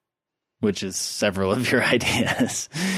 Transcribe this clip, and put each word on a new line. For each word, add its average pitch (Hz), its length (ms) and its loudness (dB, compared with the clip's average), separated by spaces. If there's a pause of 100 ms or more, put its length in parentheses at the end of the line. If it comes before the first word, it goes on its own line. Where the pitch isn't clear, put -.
(600)
which - 220 0
is 95 140 -6
several 95 560 0
of 120 180 0
your 127 140 4
<laughs> - 0 -
ideas, - 840 0 (300)